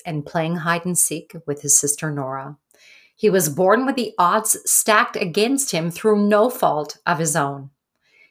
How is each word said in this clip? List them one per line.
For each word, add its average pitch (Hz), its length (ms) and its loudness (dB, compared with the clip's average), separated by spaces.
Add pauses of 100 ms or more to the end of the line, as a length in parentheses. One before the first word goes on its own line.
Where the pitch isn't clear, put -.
and 151 180 -6
playing 165 320 -4
hide 170 300 -2
and 180 100 -2
seek - 380 -4 (100)
with 143 180 -8
his 143 140 2
sister 147 360 -2
Nora. 135 440 -8 (600)
He 214 120 2
was 180 200 4
born 185 360 4
with 269 120 -2
the 240 200 -4
odds 190 480 2
stacked - 520 2
against 208 560 0
him 170 180 -2
through 208 380 2
no 208 200 4
fault 151 560 -2
of 170 140 0
his 156 160 -2
own. 139 360 -4 (600)